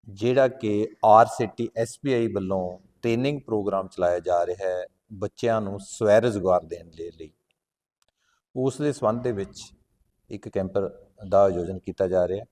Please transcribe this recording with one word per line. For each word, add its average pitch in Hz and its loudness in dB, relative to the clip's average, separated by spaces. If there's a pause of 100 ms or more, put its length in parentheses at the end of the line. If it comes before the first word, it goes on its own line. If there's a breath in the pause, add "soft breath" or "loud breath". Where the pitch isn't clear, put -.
ਜਿਹੜਾ 123 2
ਕਿ 107 -2 (160)
ਆਰ 110 10
ਸਿਟੀ 113 -6
ਐਸ 113 -6
ਬੀ 139 0
ਆਈ 117 2
ਵੱਲੋਂ 95 -4 (240)
ਟ੍ਰੇਨਿੰਗ 127 -2
ਪ੍ਰੋਗਰਾਮ 98 -2
ਚਲਾਇਆ 87 0
ਜਾ 87 0
ਰਿਹਾ 92 -4
ਹੈ 90 -4 (260)
ਬੱਚਿਆਂ 110 -2
ਨੂੰ 98 -8
ਸਵੈ 107 4
ਰੁਜ਼ਗਾਰ 92 0
ਦੇਣ 85 -16
ਦੇ 82 -12
ਲਈ, 80 -20 (1300)
ਉਸ 131 -4
ਦੇ 147 -2
ਸੰਬੰਧ 120 -2
ਦੇ 123 -4
ਵਿੱਚ - -10 (560)
ਇੱਕ 104 -14
ਕੈਂਪ 95 -4 (560)
ਦਾ 98 6
ਆਯੋਜਨ 90 -2
ਕੀਤਾ 92 -4
ਜਾ 90 2
ਰਿਹਾ। 98 -6